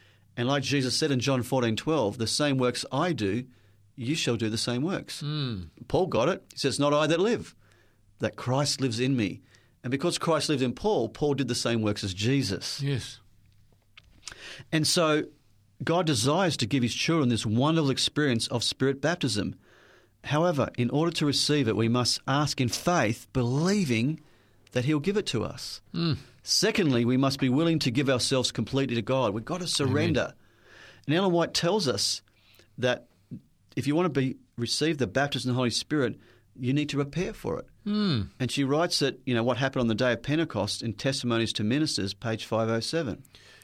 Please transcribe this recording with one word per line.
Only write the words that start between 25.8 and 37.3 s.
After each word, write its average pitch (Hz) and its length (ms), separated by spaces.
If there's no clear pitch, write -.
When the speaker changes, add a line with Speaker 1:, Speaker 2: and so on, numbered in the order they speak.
Speaker 2:
Mm. 165 220
Speaker 1:
Secondly, 160 640
we 123 120
must 135 220
be 135 100
willing 160 320
to 135 100
give 127 180
ourselves 127 420
completely 127 460
to 110 60
God. 120 300
We've 113 120
got 175 160
to 180 80
surrender. 131 520
Speaker 2:
Amen. - 140
Speaker 1:
And 143 100
Ellen 190 160
White 165 220
tells 175 320
us - 360
that 123 280
if 113 100
you 143 80
want 170 180
to 135 80
be, 135 160
receive 147 420
the 123 80
baptism 127 440
of 120 40
the 123 40
Holy 123 120
Spirit, 131 480
you 123 140
need 147 180
to 139 60
prepare 143 360